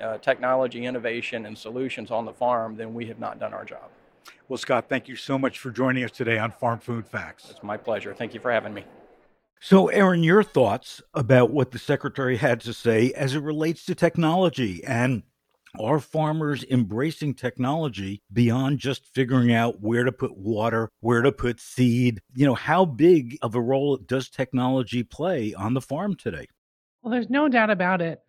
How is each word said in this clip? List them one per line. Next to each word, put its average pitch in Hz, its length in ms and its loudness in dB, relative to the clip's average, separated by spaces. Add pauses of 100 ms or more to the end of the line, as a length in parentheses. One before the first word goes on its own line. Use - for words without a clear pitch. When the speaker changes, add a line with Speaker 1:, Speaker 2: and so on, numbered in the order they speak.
Speaker 1:
uh, 110 180 -6
technology, 127 640 0
innovation, 120 280 -4
and 113 440 -8
solutions 117 540 -8
on 113 140 -2
the 107 80 -12
farm, 113 420 -2
then 113 180 -10
we 117 140 -8
have 113 120 -14
not 110 200 -10
done 107 140 -6
our 98 100 -10
job. - 260 -16 (600)
Speaker 2:
Well, 127 80 -4
Scott, 120 320 -2
thank 131 180 -4
you 131 80 -16
so 135 220 -4
much 135 220 -2
for 131 100 -10
joining 127 340 0
us 113 80 -6
today 113 280 -2
on 110 100 -2
Farm 117 300 -2
Food 117 280 -8
Facts. 92 440 -12
Speaker 1:
It's - 100 -20
my 104 160 -8
pleasure. 101 380 -6
Thank 117 180 -10
you 110 60 -14
for 123 120 -2
having 107 220 0
me. 104 100 -12 (760)
Speaker 2:
So, 190 300 6
Aaron, 185 340 4
your 190 200 6
thoughts 120 600 0 (100)
about 127 380 6
what 135 200 0
the 120 60 -10
Secretary 127 600 -2
had 120 240 2
to 117 120 -10
say 117 400 2
as 135 220 -4
it 147 80 -4
relates 156 420 -4
to 185 100 -4
technology, 160 880 0
and 123 380 0 (580)
are 131 200 0
farmers 151 680 -4
embracing 127 680 -2
technology 120 840 -4 (100)
beyond 120 480 2
just 131 260 -6
figuring 123 480 2
out 117 280 0
where 117 220 0
to 127 80 0
put - 240 -6
water, 110 540 -2 (100)
where 117 220 4
to 135 100 6
put 120 280 -2
seed? 123 600 2 (120)
You 135 140 4
know, 123 80 4
how 170 300 2
big 147 560 4
of 113 140 -2
a 123 60 2
role 135 360 0
does 131 320 -4
technology 127 720 -2
play 143 500 -4
on 104 200 -4
the 131 80 0
farm 175 340 -4
today? 87 320 -8 (540)
Speaker 3:
Well, 226 100 -6
there's 240 180 -2
no 285 200 2
doubt 226 200 4
about 185 320 0
it. 165 280 -6